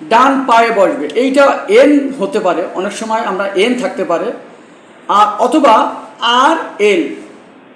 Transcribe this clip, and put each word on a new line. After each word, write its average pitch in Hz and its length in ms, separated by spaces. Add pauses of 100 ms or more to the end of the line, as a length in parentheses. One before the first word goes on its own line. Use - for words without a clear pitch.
ডান 262 440
পায়ে 233 240
বসবে, 160 440
এইটা 269 440 (100)
এন 277 500
হতে 196 220
পারে, 170 220 (120)
অনেক 202 180
সময় 220 280
আমরা 196 260
এন 202 340
থাকতে 185 240
পারে, 175 280 (760)
আর 208 340
অথবা 233 520 (260)
আর 254 360 (220)
এল, 196 360 (600)